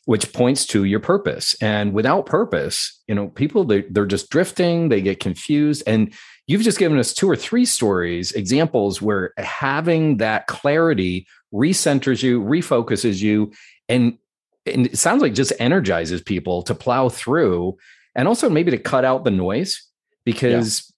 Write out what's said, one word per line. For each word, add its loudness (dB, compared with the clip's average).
Which -2
points 0
to 0
your 0
purpose. -2
And 0
without 0
purpose, -2
you -2
know, -2
people, 0
they, 2
they're 0
just -4
drifting, 0
they 2
get -2
confused. 0
And 2
you've 2
just 2
given 4
us 0
two 0
or 2
three 0
stories, 0
examples 0
where -2
having 0
that -2
clarity 0
recenters 0
you, 2
refocuses 0
you, 2
and, 2
and 0
it -6
sounds 2
like 2
just 0
energizes 0
people -4
to -4
plow 0
through 0
and 2
also 2
maybe 2
to 0
cut 0
out 0
the 2
noise -2
because, 0